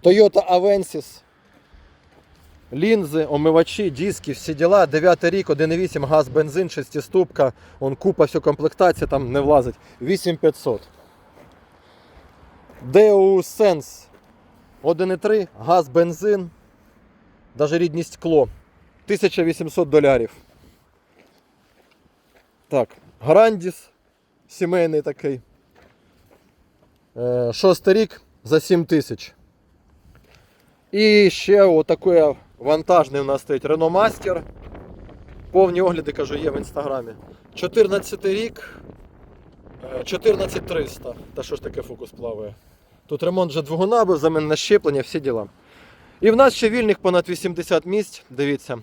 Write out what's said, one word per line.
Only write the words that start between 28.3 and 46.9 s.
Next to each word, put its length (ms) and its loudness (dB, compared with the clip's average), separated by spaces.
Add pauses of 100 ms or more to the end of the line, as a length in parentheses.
за 160 2
сім 260 0
тисяч. 480 -4 (1600)
І 380 4
ще 340 4
отакий 720 2 (220)
вантажний 640 0
у 20 -4
нас 180 -4
стоїть 240 -6
Renault 260 0
Master. 500 -2 (1120)
Повні 300 2
огляди, 300 -2
кажу, 240 -6
є 140 -4
в 80 -8
інстаграмі. 540 -8 (440)
Чотирнадцятий 800 -2
рік, 460 -10 (1160)
е, 80 -10
чотирнадцять 600 -4
триста. 480 -8 (220)
Та 80 -12
що 120 -10
ж 80 -12
таке 180 -10
фокус 300 -18
плаває? 440 -14 (500)
Тут 180 -8
ремонт 280 -2
вже 100 -4
двигуна 440 0
був, 120 0
заміна 380 -2
щеплення, 460 0
всі 180 -8
діла. 280 -6 (760)
І 100 4
в 40 4
нас 180 6
ще 160 0
вільних 300 0